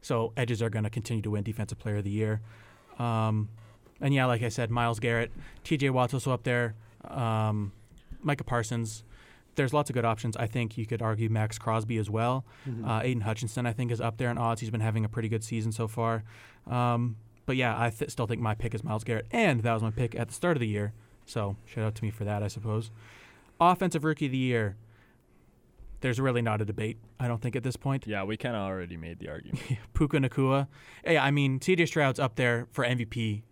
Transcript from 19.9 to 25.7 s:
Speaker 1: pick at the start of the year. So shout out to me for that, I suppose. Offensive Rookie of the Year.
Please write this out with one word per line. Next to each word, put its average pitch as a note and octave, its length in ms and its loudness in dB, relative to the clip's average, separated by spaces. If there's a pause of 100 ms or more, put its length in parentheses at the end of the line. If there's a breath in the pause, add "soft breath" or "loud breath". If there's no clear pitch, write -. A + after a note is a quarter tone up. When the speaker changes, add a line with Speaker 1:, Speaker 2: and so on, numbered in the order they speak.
Speaker 1:
pick A#2 240 -2
at A#2+ 100 -2
the - 80 -14
start F3 220 2
of B2+ 40 0
the A#2+ 60 0
year. G#2 260 -2 (320 soft breath)
So G2+ 320 -4 (100)
shout A2+ 180 -4
out A2 100 0
to A2 100 -6
me G#2+ 60 0
for G#2 140 -6
that, G#2 180 -2
I G#2 60 -2
suppose. A2 420 -4 (720 loud breath)
Offensive F3 420 4
Rookie D3+ 240 2
of B2+ 60 0
the C3 60 0
Year. A#2 380 2 (1200 soft breath)